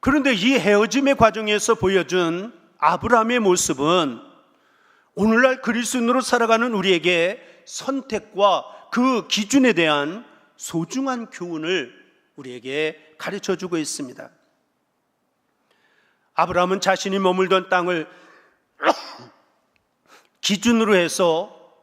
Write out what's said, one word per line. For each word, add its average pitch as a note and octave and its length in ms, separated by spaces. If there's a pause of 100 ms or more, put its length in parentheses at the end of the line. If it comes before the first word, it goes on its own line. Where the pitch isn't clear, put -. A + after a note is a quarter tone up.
그런데 C4+ 300
이 G#3+ 180
헤어짐의 G#3+ 600
과정에서 G#3+ 580
보여준 F#3 800 (240)
아브라함의 A3 640
모습은 D#3+ 840 (920)
오늘날 B3 480
그리스도인으로 A#3+ 580
살아가는 A3+ 540
우리에게 F3+ 680 (240)
선택과 - 1300
그 B3 360
기준에 A#3+ 460
대한 D#3+ 500 (340)
소중한 A#3+ 760
교훈을 E3 600 (440)
우리에게 C3+ 840
가르쳐주고 F3+ 600
있습니다. - 520 (2000)
아브라함은 F3+ 460
자신이 F#3+ 360
머물던 F#3 520
땅을 F3 380 (680)
<clears throat> - 1600
기준으로 A3 520
해서 F3 880